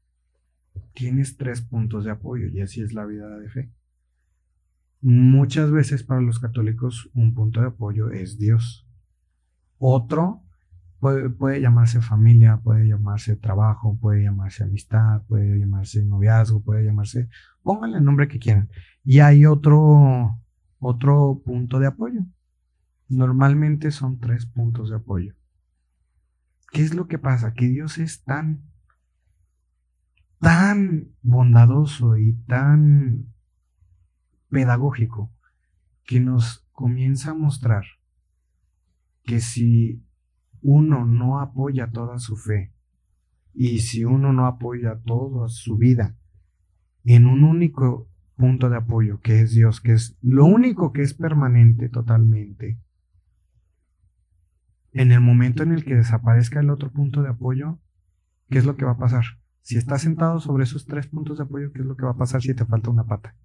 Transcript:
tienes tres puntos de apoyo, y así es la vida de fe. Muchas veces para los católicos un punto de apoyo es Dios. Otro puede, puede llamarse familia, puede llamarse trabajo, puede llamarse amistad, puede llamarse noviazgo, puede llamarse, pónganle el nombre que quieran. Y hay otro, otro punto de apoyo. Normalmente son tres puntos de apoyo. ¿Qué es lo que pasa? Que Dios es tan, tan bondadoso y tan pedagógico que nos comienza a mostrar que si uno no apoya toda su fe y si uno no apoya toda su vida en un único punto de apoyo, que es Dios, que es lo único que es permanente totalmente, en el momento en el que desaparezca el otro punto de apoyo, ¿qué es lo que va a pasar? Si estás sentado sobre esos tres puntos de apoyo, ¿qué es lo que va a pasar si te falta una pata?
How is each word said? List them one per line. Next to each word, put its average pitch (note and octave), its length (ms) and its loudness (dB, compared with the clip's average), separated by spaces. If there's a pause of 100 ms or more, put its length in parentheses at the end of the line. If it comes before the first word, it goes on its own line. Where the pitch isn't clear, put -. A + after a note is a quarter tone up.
(920)
tienes C3 440 -4
tres B2 260 -8
puntos A2 420 -8
de G#2+ 80 -8
apoyo, A2 340 -10
y F2+ 140 -8
así G2 200 -10
es G#2+ 120 -10
la G#2+ 140 -12
vida G#2+ 220 -14 (100)
de G#2+ 100 -20
fe. B2 240 -14 (1300)
Muchas C3 720 4
veces C#3+ 320 -2
para B2+ 160 -4
los A#2 180 -4
católicos A#2 720 -6
un A#2 220 0
punto A2 260 -2
de B2 80 0
apoyo G#2+ 420 -6
es F#2+ 280 -10
Dios. A2+ 500 -2 (880)
Otro C3+ 640 -2 (580)
puede, C3+ 280 -2
puede C3+ 320 -4
llamarse A#2 400 2
familia, A2+ 600 6
puede A2 240 2
llamarse G#2 500 -4
trabajo, G#2+ 640 -2
puede G#2 220 0
llamarse G2 400 -4
amistad, G#2+ 640 -2
puede G2+ 320 0
llamarse G2+ 460 -4
noviazgo, G#2+ 580 2
puede G#2+ 220 -2
llamarse, G#2+ 440 -4 (340)
pónganle G#3+ 360 -4
el D3 60 2
nombre C#3+ 240 2
que - 100 -10
quieran. G#2 320 0 (340)
Y C3+ 140 6
hay D3 260 10
otro, D3 960 4 (380)
otro C3+ 640 0
punto B2 360 -4
de C#3 80 0
apoyo. A3+ 320 -6 (880)
Normalmente C#3 840 0
son C3 300 -8
tres A#2 260 -6
puntos A#2 440 -6
de A2 60 -8
apoyo. G2 380 -8 (1400)
¿Qué D3+ 100 0
es D#3 120 -2
lo F3+ 140 -6
que D#3+ 100 -6
pasa? A#2+ 340 -2
Que B2 160 -2
Dios D3+ 300 -6
es D#3+ 260 -10
tan, D#3 380 -6 (1800)
tan F3+ 720 2 (140)
bondadoso B2 920 4
y A2 160 2 (140)
tan C#3 800 2 (1200)
pedagógico B2 840 -2 (720)
que B2 160 0
nos B2 520 -2
comienza B2+ 580 -4
a D#3 40 -8
mostrar A#2 500 -2 (1400)
que A#2 160 -4
si A#2 640 0 (560)
uno C#3+ 440 2
no B2 360 0
apoya C3 500 -6
toda A#2+ 280 -10
su A2+ 180 -10
fe G#2 380 -8 (800)
y A#2+ 260 -2
si A2+ 240 -6
uno C3+ 280 -2
no B2+ 140 0
apoya A#2+ 580 -8
toda A#2+ 440 -6
su A2+ 280 -10
vida A#2+ 400 0 (880)
en A#2+ 220 6
un C3+ 180 4
único C#3 640 0 (280)
punto B2+ 320 0
de A#2+ 80 0
apoyo, A2+ 440 -4
que A2 200 2
es A2+ 120 0
Dios, A2+ 280 2
que A#2 120 0
es - 280 0
lo C3 240 4
único G3 480 2
que C#3 100 -4
es C#3+ 120 -4
permanente B2 720 2
totalmente, A2+ 920 -2 (2000)
en B2+ 200 4
el B2 80 6
momento B2 420 2
en E3 100 0
el D#3+ 120 -2
que C3 120 -2
desaparezca A#2 640 2
el C#3+ 100 0
otro C#3+ 220 -6
punto C#3+ 300 -4
de C#3 80 -4
apoyo, B2+ 480 -8 (720)
¿qué C3+ 100 0
es B2 60 4
lo C#3 120 -2
que C3+ 80 -6
va B2+ 80 0
a A#2 60 -4
pasar? B2 260 0 (380)
Si A#2 140 -8
estás C3 260 -2
sentado E3 380 -2
sobre C#3 240 -2
esos A#2+ 220 -8
tres C#3+ 200 -10
puntos D3+ 320 -10
de D3 60 -8
apoyo, C#3+ 280 -12
¿qué C3 80 -12
es C3 60 -8
lo C3 100 -10
que B2+ 80 -8
va B2+ 80 -2
a B2 40 -8
pasar B2+ 260 -2
si B2+ 120 -4
te A#2 100 -4
falta A2+ 260 -2
una A#2 140 0
pata? G#2+ 300 -8 (100)